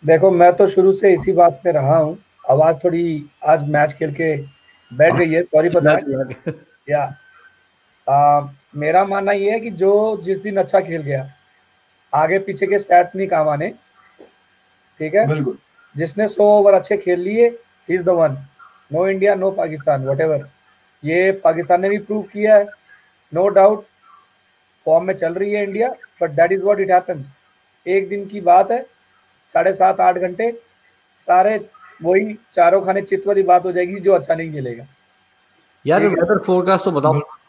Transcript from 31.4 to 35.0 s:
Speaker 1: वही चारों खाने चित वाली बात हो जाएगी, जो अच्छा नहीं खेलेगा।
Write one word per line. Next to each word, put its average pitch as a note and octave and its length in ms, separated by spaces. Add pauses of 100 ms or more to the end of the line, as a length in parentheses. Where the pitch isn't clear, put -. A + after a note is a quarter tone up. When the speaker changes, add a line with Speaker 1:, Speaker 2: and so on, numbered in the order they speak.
Speaker 1:
वही G3 300
चारों F3+ 480
खाने F#3+ 200
चित F#3+ 260
वाली G3 160
बात F3+ 220
हो F#3 60
जाएगी, F3+ 280
जो F#3+ 140
अच्छा E3 220
नहीं D#3+ 180
खेलेगा। B2 300 (1000)